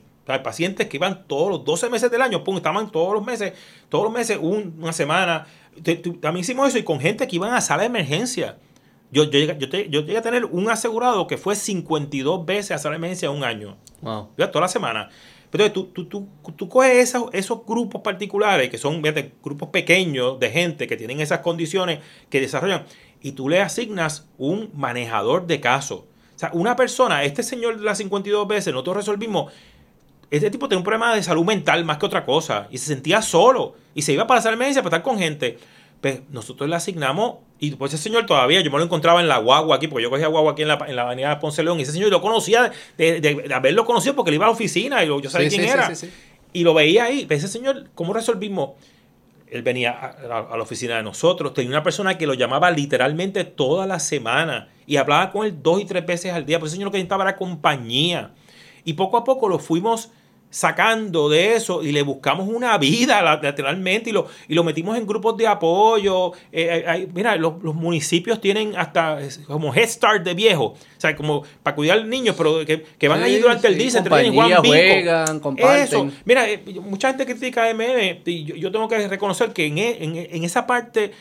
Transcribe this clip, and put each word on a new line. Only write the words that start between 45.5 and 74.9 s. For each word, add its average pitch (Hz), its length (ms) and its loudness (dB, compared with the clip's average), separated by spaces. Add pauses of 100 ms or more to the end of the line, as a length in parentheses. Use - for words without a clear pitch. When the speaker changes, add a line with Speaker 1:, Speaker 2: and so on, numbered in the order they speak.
Speaker 1:
quién - 120 0
Speaker 2:
sí, 254 60 2
Speaker 1:
era. 240 140 2
Speaker 2:
sí, 165 80 -8
sí, 170 100 -14
sí. 180 60 -20 (400)
Speaker 1:
Y 175 120 0
lo 165 100 6
veía 165 300 6
ahí. 247 200 -2
Pues 147 180 0
ese 196 80 -6
señor, 254 440 -4
¿cómo 170 180 -4
resolvimos? 208 600 -4 (760)
Él 123 140 -10
venía 123 300 0
a, - 140 -10
a, 123 320 -10 (140)
a 117 40 -6
la 113 60 -4
oficina 117 340 -6
de 113 80 -2
nosotros, 151 500 -2
tenía 123 160 -2
una 151 140 0
persona 180 340 0
que 160 80 -2
lo 135 80 0
llamaba 131 360 2
literalmente 156 760 0
toda 160 420 0
la 185 140 -4
semana, 131 680 -2 (180)
y 143 100 0
hablaba 147 340 2
con 214 160 -2
él 160 160 -6
dos 170 180 4
y 196 60 -6
tres 180 180 -4
veces 175 300 -4
al 160 100 -4
día, 156 140 0
pero 156 80 -6
ese 151 80 -8
señor 196 120 -6
lo 196 60 -4
que 196 60 -2
necesitaba 190 260 0
era 196 120 0
compañía. 147 960 -2 (520)
Y 165 80 -4
poco 185 240 0
a 233 80 0
poco 254 240 2
lo 170 100 0
fuimos 196 520 -2 (380)
sacando 180 800 0
de 175 280 4
eso 180 260 -2
y 151 80 -2
le 143 120 2
buscamos 143 460 -2
una 233 300 0
vida 214 420 4
la-, 156 220 4
lateralmente 185 680 -2
y - 20 -2
lo, 180 160 0 (200)
y 151 60 -2
lo 170 80 4
metimos 165 340 -2
en 226 80 -4
grupos 208 320 -2
de 220 100 0
apoyo. 196 840 4 (200)
Eh, 165 320 0
eh, - 20 -
hay, 175 260 -2
mira, 202 240 0
los, 160 260 -2
los 156 120 -4
municipios 170 680 0
tienen 208 360 0
hasta, 165 440 0
eh, 139 80 -8 (180)
como 147 280 -4
Head 226 140 4
Start 214 340 2
de 175 120 -2
viejo, 180 320 4
o 101 100 -10 (200)
sea, 156 200 0
como 151 260 -2 (200)
para 143 120 -2
cuidar 180 320 2
niños, 233 320 0
pero 160 260 2
que, 156 200 -2 (120)
que 147 120 2
van 151 100 4
Speaker 2:
Sí, 170 60 2
Speaker 1:
allí 202 140 4
durante 233 280 6
el 196 80 6
Speaker 2:
sí, 160 60 2
Speaker 1:
día 254 80 2
y - 20 0
se 240 80 2
entretienen, 175 360 4
Speaker 2:
compañía, 180 240 8
Speaker 1:
juegan 156 40 8 (220)
bingo. 190 100 8